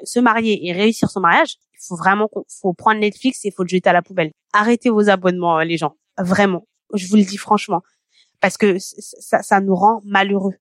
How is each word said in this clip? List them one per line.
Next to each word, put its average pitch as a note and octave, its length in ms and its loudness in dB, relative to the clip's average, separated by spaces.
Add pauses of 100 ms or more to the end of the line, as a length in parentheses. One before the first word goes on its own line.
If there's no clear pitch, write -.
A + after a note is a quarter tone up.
se - 160 -4
marier A3+ 480 0
et F3 60 -4
réussir G#3 360 0
son G3 120 -6
mariage, G3 360 2 (160)
il - 140 -20
faut F3+ 80 -10
vraiment F#3+ 320 0
qu'on, - 220 -10
faut - 240 -4
prendre G#3+ 260 -2
Netflix G#3 460 -4
et G3+ 40 -6
il - 20 -4
faut F#3+ 120 -6
le F3+ 60 -6
jeter F#3 200 0
à F3 40 4
la F3 80 2
poubelle. E3+ 300 -4 (220)
Arrêtez A#3 360 2
vos G#3 200 4
abonnements, F3+ 500 2
euh, D#3+ 40 0
les E3 140 -2
gens. D3 180 -6 (220)
Vraiment. F#3+ 500 0 (260)
Je F#3 140 -6
vous G3+ 80 2
le G#3 80 6
dis G3 140 -6
franchement. G#3 440 -2 (600)
Parce F#3+ 160 0
que G3 200 2
c-, - 240 -14
c-, - 180 -20
ça, - 220 -2
ça G3 200 2
nous F#3+ 140 0
rend G#3 280 2
malheureux. G3 580 -2